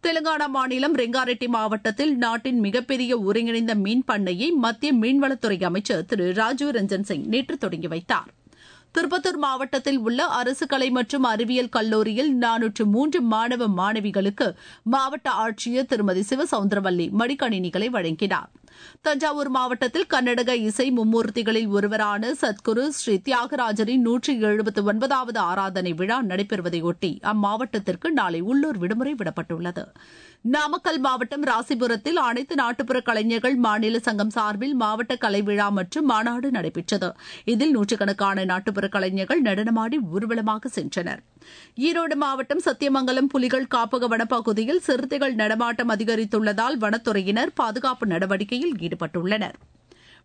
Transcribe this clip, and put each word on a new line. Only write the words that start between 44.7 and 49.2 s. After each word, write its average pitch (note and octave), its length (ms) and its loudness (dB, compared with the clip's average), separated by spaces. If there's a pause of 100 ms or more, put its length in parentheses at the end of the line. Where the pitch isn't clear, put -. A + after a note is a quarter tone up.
சிறுத்தைகள் C4+ 540 0
நடமாட்டம் A3+ 560 0
அதிகரித்துள்ளதால் A3 880 0
வனத்துறையினர் G#3+ 720 0
பாதுகாப்பு B3 520 -2
நடவடிக்கையில் G3+ 680 -2
ஈடுபட்டுள்ளனர். E3+ 800 -4 (720)